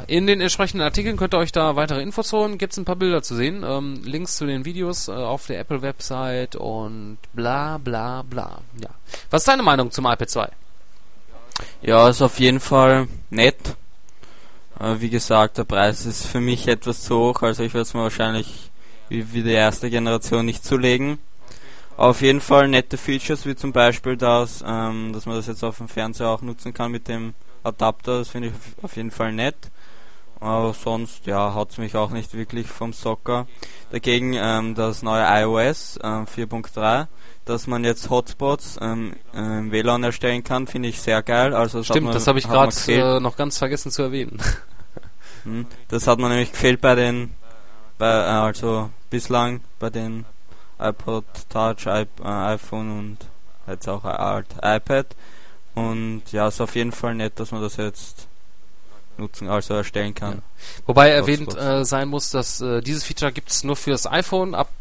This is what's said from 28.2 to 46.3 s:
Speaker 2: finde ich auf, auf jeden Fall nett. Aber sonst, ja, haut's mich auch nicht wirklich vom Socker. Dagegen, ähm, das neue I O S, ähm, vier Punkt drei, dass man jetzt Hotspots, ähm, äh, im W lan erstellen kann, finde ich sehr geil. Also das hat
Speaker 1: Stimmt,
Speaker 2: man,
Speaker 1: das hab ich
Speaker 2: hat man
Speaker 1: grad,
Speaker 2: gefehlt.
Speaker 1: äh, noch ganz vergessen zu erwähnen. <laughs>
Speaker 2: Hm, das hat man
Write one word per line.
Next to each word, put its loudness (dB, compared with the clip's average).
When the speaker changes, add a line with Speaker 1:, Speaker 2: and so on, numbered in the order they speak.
Speaker 2:
finde -4
ich -6
auf, -8
auf -6
jeden -6
Fall -2
nett. -2
Aber 0
sonst, -4
ja, 0
haut's -2
mich -4
auch 2
nicht -6
wirklich -4
vom -6
Socker. -2
Dagegen, 2
ähm, 0
das 0
neue 2
I 6
O 2
S, 0
ähm, -4
vier -6
Punkt -6
drei, 2
dass -2
man -2
jetzt 0
Hotspots, 0
ähm, -4
äh, -6
im -2
W 2
lan 2
erstellen 0
kann, -2
finde -4
ich -6
sehr 2
geil. 4
Also 2
das -2
hat 4
Speaker 1:
Stimmt, 4
Speaker 2:
man, 0
Speaker 1:
das 2
hab 6
ich 0
Speaker 2:
hat -2
man 8
Speaker 1:
grad, 2
Speaker 2:
gefehlt. 4
Speaker 1:
äh, 4
noch -2
ganz -2
vergessen -2
zu 0
erwähnen. -4
<laughs> 2
Speaker 2:
Hm, -4
das 0
hat 8
man 2